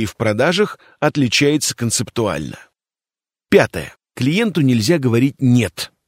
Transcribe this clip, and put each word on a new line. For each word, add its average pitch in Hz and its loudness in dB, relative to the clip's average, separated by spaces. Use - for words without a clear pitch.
и 107 -2
в - -8
продажах 139 0
отличается 143 0
концептуально. 95 -4
Пятое. 113 0
Клиенту 175 0
нельзя 127 2
говорить 127 0
«нет». 123 0